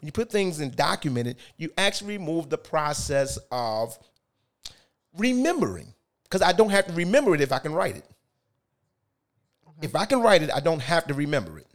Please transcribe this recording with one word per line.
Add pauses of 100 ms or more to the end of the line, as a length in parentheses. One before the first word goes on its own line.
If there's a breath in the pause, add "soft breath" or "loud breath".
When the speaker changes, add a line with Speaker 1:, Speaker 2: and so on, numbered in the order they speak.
Speaker 1:
you
put
things
in
documented, (220 loud breath)
you
actually
remove
the
process (140)
of (1160 loud breath)
remembering. (360)
'Cause
I
don't
have
to
remember
it
if
I
can
write
it. (1600)
Speaker 2:
Okay.
Speaker 1:
If
I
can
write
it,
I
don't
have
to
remember
it.